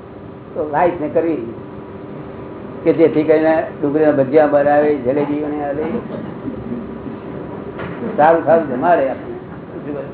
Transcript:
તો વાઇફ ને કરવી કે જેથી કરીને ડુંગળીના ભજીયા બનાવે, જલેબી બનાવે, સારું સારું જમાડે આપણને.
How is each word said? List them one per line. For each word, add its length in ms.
તો 180
વાઇફ 280
ને 80
કરવી 460
કે 80
જેથી 300
કરીને 440
ડુંગળીના 300
ભજીયા 340
બનાવે, 480
જલેબી 500
બનાવે, 400
સારું 280
સારું 240
જમાડે 400
આપણને. 960